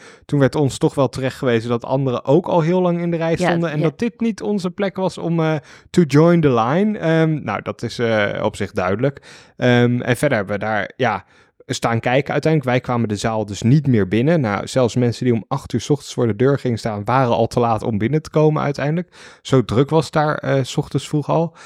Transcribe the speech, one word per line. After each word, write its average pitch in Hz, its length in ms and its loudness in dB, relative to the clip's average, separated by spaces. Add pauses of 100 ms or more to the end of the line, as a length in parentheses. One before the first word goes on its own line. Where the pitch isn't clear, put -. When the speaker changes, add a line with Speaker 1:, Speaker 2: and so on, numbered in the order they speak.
(260)
Speaker 1:
Toen 143 140 -2
werd 131 160 2
ons 143 220 0
toch 120 180 0
wel 135 140 2
terecht 127 280 -6
gewezen 120 320 0
dat 120 160 -2
anderen 131 400 -2
ook 165 220 2
al 170 140 2
heel 175 200 0
lang 175 200 0
in 170 100 -2
de 170 60 -2
rij 165 140 -2
Speaker 2:
Ja, 165 40 0 (140)
Speaker 1:
stonden. 170 220 0
En 151 60 -4
Speaker 2:
ja. 151 60 -2
Speaker 1:
dat 151 160 -2
dit - 200 -4
niet 226 220 -2
onze 196 300 -2
plek 196 240 -4
was 190 220 -4
om, 170 220 -2
eh, 156 160 0 (340)
to 175 120 2
join 165 400 6
the 143 120 4
line. 165 440 0
Ehm, 160 460 0
nou, 101 180 -4
dat - 220 -8
is, 120 160 -8
eh, 107 440 0
op 104 120 0
zich 101 160 -6
duidelijk. 104 500 -2 (360)
Ehm, 123 440 4
en 120 160 0
verder 135 200 0
hebben 101 220 -4
we 104 60 -6
daar, 107 300 -4
ja, 110 300 -2 (400)
staan 117 340 -2
kijken 127 340 0
uiteindelijk. 147 380 0
Wij 127 100 2
kwamen 117 280 -2
de 104 60 -2
zaal 110 300 -2
dus 101 160 -10
niet 139 260 4
meer 107 200 4
binnen. 139 340 2
Nou, 104 260 -2
zelfs 123 280 0
mensen 123 300 0
die 123 80 4
om 113 140 -2
acht - 260 -8
uur 117 80 0
's - 80 -10
ochtends - 240 -2
voor 123 140 0
de 104 80 0
deur 131 240 2
gingen 117 180 -2
staan, 104 260 -6
waren 120 320 2
al 113 120 2
te - 120 -2
laat 113 240 0
om 110 140 -2
binnen 131 240 0
te - 80 -18
komen 151 320 2
uiteindelijk. 147 540 -4 (260)
Zo 131 240 2
druk 131 240 0
was 156 220 0
daar, 151 260 0
eh, 135 260 -2
's - 140 -6
ochtends - 300 -4
vroeg 147 220 -4
al. 160 260 -2 (100)